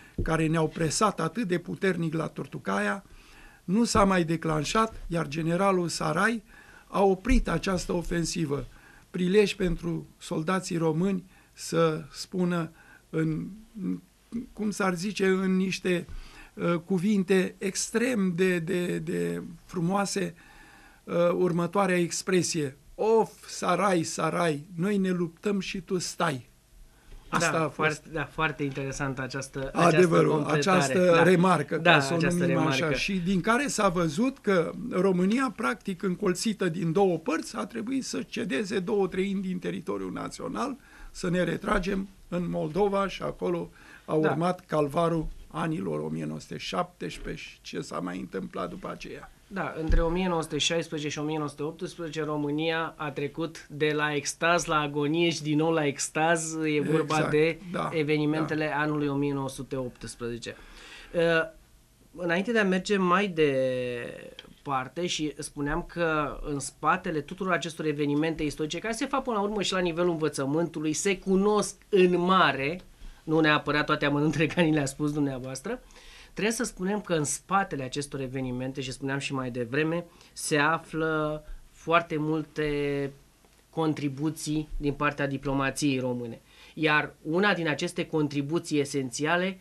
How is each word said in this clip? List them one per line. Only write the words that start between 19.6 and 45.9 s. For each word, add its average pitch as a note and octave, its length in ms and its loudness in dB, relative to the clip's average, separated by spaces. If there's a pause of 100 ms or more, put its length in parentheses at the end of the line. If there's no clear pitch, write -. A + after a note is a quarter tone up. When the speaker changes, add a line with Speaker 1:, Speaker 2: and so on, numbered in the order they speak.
Speaker 1:
frumoase, F#3 720 -2 (680)
uh, - 100 -6 (200)
următoarea F3+ 640 2
expresie: E3+ 800 0 (180)
„Of, A3 520 2
Sarai, F3+ 560 2
Sarai, D#3+ 720 0
noi F#3+ 240 0
ne F#3 120 2
luptăm F#3 500 0
și G3 200 -6
tu F#3 180 -2
stai.” D#3 500 -2 (800)
Asta E3 220 2
Speaker 2:
Da, E3 80 0
Speaker 1:
a D#3 100 0
fost. - 60 -6
Speaker 2:
foarte, D#3 380 -2
da, D3+ 120 -4
foarte D#3 380 -2
interesantă C3+ 600 -4
această, C3+ 520 -6
această E3 220 6
Speaker 1:
Adevărul, E3 340 6
Speaker 2:
completare. D3 280 2
Speaker 1:
această F3+ 460 4 (100)
Speaker 2:
Da. E3 80 8
Speaker 1:
remarcă, F3 560 4
Speaker 2:
Da, E3 140 6
Speaker 1:
ca D3+ 80 8
să - 120 0
o E3+ 40 2
Speaker 2:
această F3 240 2
Speaker 1:
numim - 180 2
așa. D#3+ 160 2
Speaker 2:
remarcă. D3+ 240 0
Speaker 1:
Și - 200 -2
din F3+ 220 2
care A#3+ 260 2
s-a G#3 220 2
văzut F3+ 500 2
că F#3+ 340 2 (180)
România, G3 640 2
practic, A3 460 -4
încolțită F#3+ 680 0
din E3 240 -2
două F#3 260 4
părți, D4 380 -4
a G#3+ 100 -4
trebuit A#3 380 -4
să - 180 -6
cedeze G#3+ 560 -4
două G3 280 0
treimi F#3+ 360 -2
din F#3 160 -4
teritoriul G2+ 540 -6
național, A3+ 640 -6 (340)
să - 200 -4
ne F3+ 120 2
retragem G3 640 -2 (200)
în F3 220 -4
Moldova F#3 580 0
și - 140 -8
acolo E3+ 480 -4 (340)
a - 140 -2
Speaker 2:
Da. D#3 120 4
Speaker 1:
urmat E3+ 360 0
calvarul D#3 600 0 (220)
anilor E3 520 -4